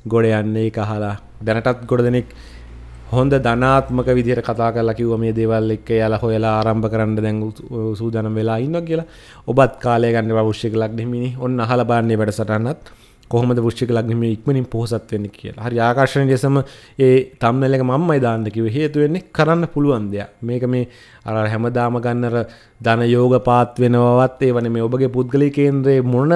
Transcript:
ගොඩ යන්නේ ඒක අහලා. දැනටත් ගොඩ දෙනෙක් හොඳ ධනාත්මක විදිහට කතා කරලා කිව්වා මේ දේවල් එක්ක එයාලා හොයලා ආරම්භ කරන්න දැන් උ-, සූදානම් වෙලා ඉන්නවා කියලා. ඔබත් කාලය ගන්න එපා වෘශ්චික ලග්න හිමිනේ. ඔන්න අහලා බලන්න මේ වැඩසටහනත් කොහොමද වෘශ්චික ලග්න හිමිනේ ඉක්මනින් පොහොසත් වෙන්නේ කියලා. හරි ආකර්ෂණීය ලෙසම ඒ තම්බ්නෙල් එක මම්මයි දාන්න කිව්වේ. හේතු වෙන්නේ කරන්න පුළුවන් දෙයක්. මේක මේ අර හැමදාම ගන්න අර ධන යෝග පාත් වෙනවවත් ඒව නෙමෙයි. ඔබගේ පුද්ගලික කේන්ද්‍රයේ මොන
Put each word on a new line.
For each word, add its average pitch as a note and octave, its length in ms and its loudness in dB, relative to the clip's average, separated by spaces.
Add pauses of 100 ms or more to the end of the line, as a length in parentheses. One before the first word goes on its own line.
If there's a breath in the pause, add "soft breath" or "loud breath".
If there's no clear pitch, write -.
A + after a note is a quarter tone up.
ගොඩ A2+ 260 2
යන්නේ A2 380 0
ඒක A2 120 -4
අහලා. G#2 360 -4 (240)
දැනටත් A#2 500 -2
ගොඩ B2 160 2
දෙනෙක් A#2+ 300 0 (720 loud breath)
හොඳ C3 260 2
ධනාත්මක B2+ 800 2
විදිහට A#2+ 320 0
කතා A#2 280 -2
කරලා A2+ 220 0
කිව්වා A2+ 220 -2
මේ A2+ 160 0
දේවල් A2 400 0
එක්ක G#2+ 180 -6
එයාලා A2 300 2
හොයලා A2 340 0
ආරම්භ A2 360 0
කරන්න A2 260 0
දැන් G#2+ 240 -2
උ-, A2 560 -6
සූදානම් A2 400 -4
වෙලා A2+ 240 -2
ඉන්නවා E3 240 -4
කියලා. E3 220 -4 (380 loud breath)
ඔබත් B2+ 360 2
කාලය A#2 320 2
ගන්න A2+ 180 0
එපා A2 140 2
වෘශ්චික G#2+ 320 -2
ලග්න A2 240 -2
හිමිනේ. B2 360 -4
ඔන්න B2+ 240 -4
අහලා A#2 280 0
බලන්න A#2 200 2
මේ A2 120 2
වැඩසටහනත් A2 720 -4 (400 soft breath)
කොහොමද A#2+ 280 2
වෘශ්චික A#2 320 -2
ලග්න A#2 220 0
හිමිනේ A#2 240 0
ඉක්මනින් C3 320 -2
පොහොසත් A2+ 420 -6
වෙන්නේ G#2 220 -6
කියලා. - 320 -14
හරි A#2+ 160 -2
ආකර්ෂණීය C3 560 2
ලෙසම C#3 240 0 (360 loud breath)
ඒ C3 180 6 (240)
තම්බ්නෙල් C3 360 2
එක C3 80 0
මම්මයි C#3 380 0
දාන්න A2+ 240 0
කිව්වේ. A2 300 -4
හේතු D3 260 -2
වෙන්නේ D#3 320 0
කරන්න E3 360 0
පුළුවන් C3 440 0
දෙයක්. G2+ 160 -8 (100)
මේක B2 300 -4
මේ B2 160 0 (380 loud breath)
අර A2 260 -2
හැමදාම A#2+ 480 0
ගන්න A#2+ 280 -2
අර A#2+ 120 -2 (440 loud breath)
ධන A#2 280 2
යෝග B2 320 4
පාත් A#2+ 400 2
වෙනවවත් B2 640 4
ඒව B2 180 2
නෙමෙයි. A#2 240 -2
ඔබගේ B2+ 240 0
පුද්ගලික B2+ 480 0
කේන්ද්‍රයේ C3+ 480 2
මොන B2 320 2